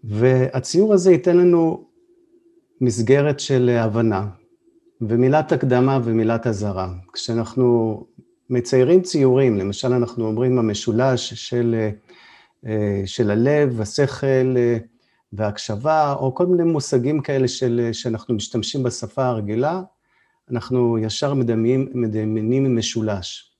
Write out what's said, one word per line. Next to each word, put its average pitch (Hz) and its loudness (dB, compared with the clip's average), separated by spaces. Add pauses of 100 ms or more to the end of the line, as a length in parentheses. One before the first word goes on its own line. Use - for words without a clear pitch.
והציור 131 2
הזה 185 6
ייתן 175 4
לנו 170 4 (960)
מסגרת 131 2
של 123 2
הבנה, 110 0 (720)
ומילת 131 2
הקדמה 131 2
ומילת 113 0
אזהרה. 98 -4 (200)
כשאנחנו 117 -2 (500)
מציירים 131 2
ציורים, 131 2
למשל 101 -4
אנחנו 120 -2
אומרים 123 0
המשולש 117 0
של, 113 -2 (760)
אה, 104 -2
של 104 0
הלב, 127 2
השכל, 131 0
אה, 120 2 (540)
וההקשבה, 113 -2
או 135 -2
כל 180 0
מיני 175 2
מושגים 143 0
כאלה 135 0
של, 120 -2
שאנחנו 113 -4
משתמשים 110 -4
בשפה 123 -4
הרגילה, 123 -2 (680)
אנחנו 120 0
ישר 113 -2
מדמיינים, 120 0
מדמיינים 113 -2
משולש. 107 -6